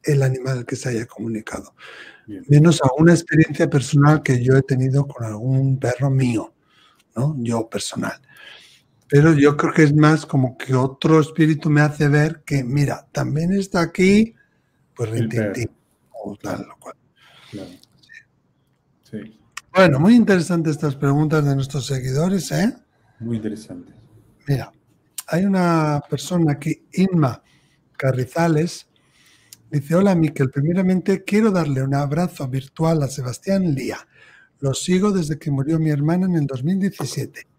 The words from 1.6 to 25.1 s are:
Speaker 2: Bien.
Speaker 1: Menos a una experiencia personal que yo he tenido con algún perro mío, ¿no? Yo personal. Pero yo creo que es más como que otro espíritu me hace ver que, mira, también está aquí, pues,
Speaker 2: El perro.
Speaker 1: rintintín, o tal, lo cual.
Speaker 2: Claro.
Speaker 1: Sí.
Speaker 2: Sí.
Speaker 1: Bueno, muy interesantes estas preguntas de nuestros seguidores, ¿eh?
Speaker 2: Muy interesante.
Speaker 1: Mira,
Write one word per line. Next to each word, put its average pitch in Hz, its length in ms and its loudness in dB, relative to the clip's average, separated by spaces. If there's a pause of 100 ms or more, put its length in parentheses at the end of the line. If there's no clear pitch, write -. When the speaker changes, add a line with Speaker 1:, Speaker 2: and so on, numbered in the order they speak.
Speaker 2:
Bien. 101 220 -16
Speaker 1:
Menos 151 340 6
a 135 60 4 (100)
una 165 140 8
experiencia 156 580 2
personal 147 520 4
que 127 200 0
yo 131 140 4
he 135 60 4
tenido 131 440 0
con 123 180 -12
algún 131 540 -2
perro 127 320 -2
mío, 127 420 0 (640)
¿no? 143 220 -2
Yo 117 300 -4
personal. - 520 -8 (880)
Pero 151 260 6
yo 147 220 4
creo 156 160 -2
que 160 100 4
es 147 120 4
más 151 320 4
como 131 300 -2
que - 180 -6
otro 139 460 2
espíritu 151 500 0
me 147 120 4
hace 147 260 0
ver 151 360 0
que, 139 200 -4
mira, 139 480 -2
también 143 400 -4
está 190 280 -2
aquí, 196 540 2 (600)
pues, 113 160 -6
Speaker 2:
El 113 160 -4
perro. 107 260 -4
Speaker 1:
rintintín, 117 220 -8 (500)
o 104 100 -12
tal, - 300 -10
lo - 120 -20
cual. - 160 -20 (560)
Speaker 2:
Claro. 95 180 -16 (1300)
Speaker 1:
Sí. - 200 -16
Speaker 2:
Sí. - 180 -20 (340)
Speaker 1:
Bueno, 170 260 4
muy 202 140 6
interesantes 175 580 2
estas 151 240 -4
preguntas 147 480 0
de 139 100 0
nuestros 135 320 -4
seguidores, 139 680 -4
¿eh? 185 220 0 (460)
Speaker 2:
Muy 117 160 -6
interesante. 95 560 -12 (560)
Speaker 1:
Mira, 131 240 -4 (540)